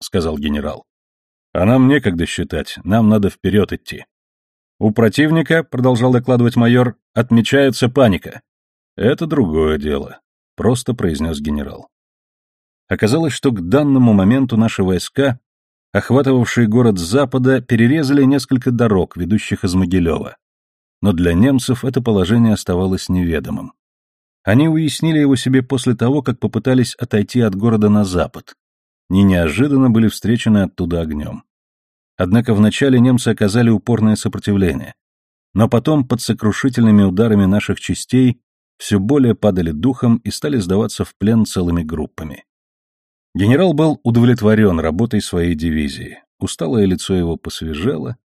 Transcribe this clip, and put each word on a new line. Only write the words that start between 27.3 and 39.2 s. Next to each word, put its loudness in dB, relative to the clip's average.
от 0
города 2
на 4
запад. -6
Не 2
неожиданно 2
были 4
встречены 0
оттуда -4
огнём. -8
Однако 0
вначале 2
немцы 2
оказали 2
упорное 0
сопротивление, -4
но 2
потом 0
под -2
сокрушительными 2
ударами 2
наших 0
частей 0
всё -2
более 2